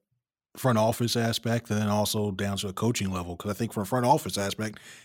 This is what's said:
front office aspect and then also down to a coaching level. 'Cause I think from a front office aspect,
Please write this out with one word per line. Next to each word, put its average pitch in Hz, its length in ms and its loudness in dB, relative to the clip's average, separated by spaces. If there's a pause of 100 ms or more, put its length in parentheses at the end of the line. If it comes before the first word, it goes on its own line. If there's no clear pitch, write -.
(580)
front 120 220 4
office 113 360 2
aspect 117 540 0
and 107 100 0
then 107 80 0
also 104 440 0
down 98 260 -2
to 101 100 -4
a 92 60 -6
coaching 110 360 0
level. 90 280 -6
'Cause 104 140 -6
I - 20 -2
think 113 180 -4
from 107 120 -2
a - 20 -2
front 123 200 0
office 127 320 4
aspect, 107 420 -4 (240)